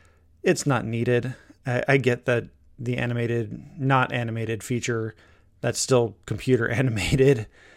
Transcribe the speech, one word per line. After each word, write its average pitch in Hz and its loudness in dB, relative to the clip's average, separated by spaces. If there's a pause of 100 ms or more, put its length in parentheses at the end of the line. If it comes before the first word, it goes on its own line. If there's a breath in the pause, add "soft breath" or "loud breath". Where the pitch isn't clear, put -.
(440 soft breath)
it's 175 2
not 127 2
needed. 120 0 (320 loud breath)
I, 123 0
I 135 4
get 123 0
that 120 0 (340)
the 123 -4
animated, 117 -4
not 131 2
animated 113 -4
feature 113 -4 (480 soft breath)
that's 120 -2
still 120 2 (120)
computer 117 0
<laughs> - -2
animated, 120 2 (300 soft breath)